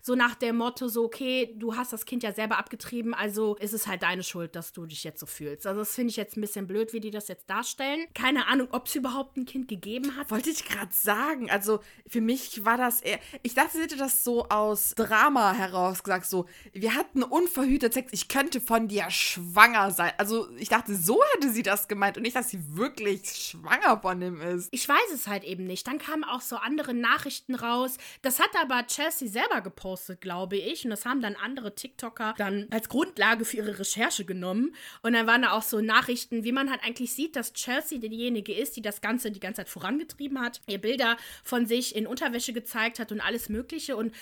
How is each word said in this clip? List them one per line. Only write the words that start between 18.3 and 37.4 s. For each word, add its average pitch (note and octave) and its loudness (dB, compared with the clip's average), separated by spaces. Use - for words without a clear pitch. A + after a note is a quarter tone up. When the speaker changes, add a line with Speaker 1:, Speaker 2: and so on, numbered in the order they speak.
Speaker 2:
von A3+ 2
dir G3 -2
schwanger G3 6
sein.“ F3 2
Also G#3 2
ich G#3+ -6
dachte, G#3+ 2
so G3 6
hätte D4 4
sie A3+ 0
das G3 2
gemeint G3 0
und - -4
nicht, A#3+ -2
dass B3 -2
sie G3 -8
wirklich G#3+ -2
schwanger A3+ 2
von F#3 -2
ihm F3+ -4
ist. F3 -2
Speaker 1:
Ich - -4
weiß F#4+ 4
es B3 -6
halt G3+ -4
eben F#3 -6
nicht. F#3 -6
Dann C4+ -4
kamen D#4 -4
auch B3 -6
so - -8
andere C4 -2
Nachrichten B3+ 0
raus. B3 -2
Das B3+ 0
hat F#4 6
aber B3 0
Chelsea D4 -2
selber B3+ 0
gepostet, F#3 -10
glaube F#3 -4
ich. A#3 -4
Und A#3+ -2
das G#3 -6
haben B3+ 0
dann G#3 -2
andere A3 -8
TikToker A3+ -6
dann G3+ -2
als A3 -2
Grundlage A3+ 4
für B3 -4
ihre G#3 -4
Recherche G#3+ -2
genommen. F#3 -2
Und A3+ 2
dann A3+ 4
waren A#3 6
da A#3 2
auch A3 0
so G#3+ 0
Nachrichten, A#3 2
wie A#3+ 0
man C4+ 2
halt C4 -4
eigentlich A#3+ -4
sieht, D#4 -4
dass A#3+ -6